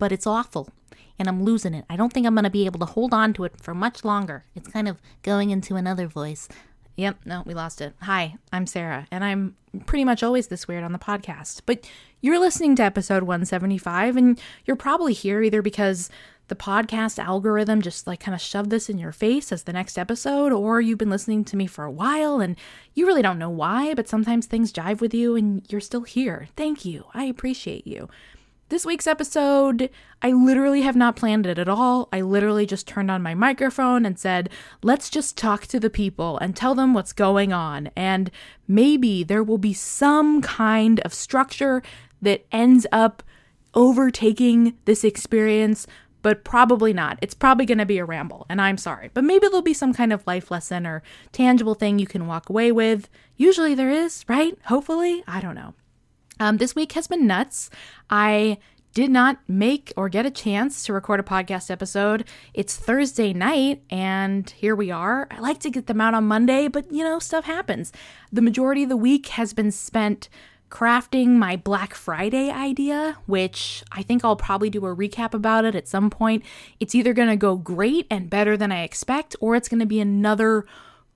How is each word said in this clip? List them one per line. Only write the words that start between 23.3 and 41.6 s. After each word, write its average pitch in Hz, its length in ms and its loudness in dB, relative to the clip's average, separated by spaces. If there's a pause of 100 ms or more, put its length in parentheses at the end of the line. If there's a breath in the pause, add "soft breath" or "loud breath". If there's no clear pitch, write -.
know 165 100 -6
why, 196 460 -2
but 240 140 -4
sometimes 226 380 0
things 226 260 -2
jive 190 280 -6
with 233 140 -2
you, 233 220 0
and 208 340 0
you're 208 100 -6
still 240 220 -8
here. 233 540 -6
Thank 302 280 -6
you. 170 200 -10 (100)
I 254 120 -6
appreciate 254 600 -8
you. - 220 -14 (640 soft breath)
This 339 140 -4
week's 330 220 -6
episode, 277 840 0 (320 soft breath)
I 247 120 2
literally 262 500 4
have 262 120 0
not 240 220 4
planned 214 300 0
it 175 120 -2
at 180 120 -2
all. 247 420 2
I 190 80 -2
literally 202 460 2
just 196 200 -8
turned 190 240 -4
on 185 120 -2
my 165 120 -4
microphone 254 680 2
and 190 140 -2
said, 180 320 -2 (320 loud breath)
"Let's 254 260 2
just - 300 -4
talk 214 300 -2
to 247 120 -2
the 220 80 0
people 170 480 -2
and 180 180 -4
tell 254 200 0
them 262 180 4
what's 196 220 0
going 196 360 2
on." 151 460 -4
And 190 340 0 (360 loud breath)
maybe 220 580 4
there 202 180 0
will 214 140 0
be 202 160 0
some 294 720 2
kind 220 580 4
of - 140 -6
structure 262 680 -2 (380 loud breath)